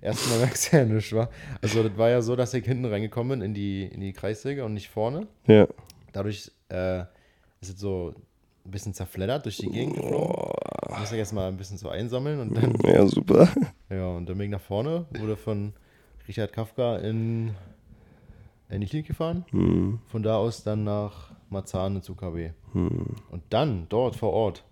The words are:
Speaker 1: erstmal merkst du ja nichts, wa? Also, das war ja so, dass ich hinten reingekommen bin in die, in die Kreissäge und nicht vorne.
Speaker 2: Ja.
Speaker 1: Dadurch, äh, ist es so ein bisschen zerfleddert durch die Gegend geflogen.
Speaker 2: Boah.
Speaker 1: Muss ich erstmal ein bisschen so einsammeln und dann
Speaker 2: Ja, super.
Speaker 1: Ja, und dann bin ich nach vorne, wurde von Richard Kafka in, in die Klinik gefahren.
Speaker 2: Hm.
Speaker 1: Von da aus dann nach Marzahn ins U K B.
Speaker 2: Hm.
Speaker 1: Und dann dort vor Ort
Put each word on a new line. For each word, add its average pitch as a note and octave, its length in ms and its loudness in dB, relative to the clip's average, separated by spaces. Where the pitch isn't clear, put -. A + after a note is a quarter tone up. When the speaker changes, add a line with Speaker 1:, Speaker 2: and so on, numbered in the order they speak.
Speaker 1:
erstmal A2+ 380 0
merkst - 340 0
du E3 40 8
ja C3+ 80 6
nichts, A2 280 0
wa? A2+ 160 0
Also, A2+ 260 2
das G2 100 -4
war A2+ 120 4
ja B2 120 4
so, A#2 140 0
dass A#2+ 180 0
ich B2 120 -2
hinten B2+ 200 -2
reingekommen A2+ 540 -2
bin F#2+ 100 -4
in G#2+ 40 -4
die, G2 320 -4
in - 160 -10
die G2 120 -6
Kreissäge B2+ 520 -6
und G#2+ 80 -4
nicht G2+ 160 -8
vorne. C3 380 -4
Speaker 2:
Ja. G#2+ 200 12
Speaker 1:
Dadurch, G2+ 400 -6
äh, F#2 320 -2
ist F#2+ 120 -14
es F#2 60 -18
so F#2 340 -6
ein F#2 60 -18
bisschen G2+ 220 -8
zerfleddert G2 520 -6
durch G#2+ 120 -8
die - 120 -6
Gegend B2 260 -4
geflogen. - 380 -2
Speaker 2:
Boah. - 680 -6
Speaker 1:
Muss G#2 120 -4
ich A#2 60 -4
erstmal G#2 320 -2
ein F#2+ 80 -6
bisschen F#2+ 200 -10
so F2+ 120 -10
einsammeln B2+ 500 -4
und A2+ 160 -2
dann A#2 280 4
Speaker 2:
Ja, - 240 10
super. - 420 8
Speaker 1:
Ja, F#2+ 200 -4
und F2 180 -6
dann F#2 100 -6
bin G2+ 80 -2
ich G2+ 60 -4
nach G2 100 -6
vorne, D3+ 440 -2
wurde G#2+ 200 -2
von G#2 360 -4
Richard G#2+ 260 -4
Kafka A2+ 440 -2
in, A2+ 540 -2
in G2 120 -4
die G2+ 60 -4
Klinik D3+ 200 -6
gefahren. E3+ 440 -4
Speaker 2:
Hm. F#2 560 2
Speaker 1:
Von A2 160 -4
da A2 140 2
aus A2+ 260 -2
dann G#2+ 200 -2
nach G#2 480 -4
Marzahn G2 460 -4
ins F#2 140 -8
U F#2 60 -10
K F2+ 160 -8
B. E2 200 -6
Speaker 2:
Hm. E2+ 420 -2
Speaker 1:
Und F2 200 -12
dann A2 400 0
dort A#2+ 260 0
vor G#2+ 180 0
Ort G2+ 380 0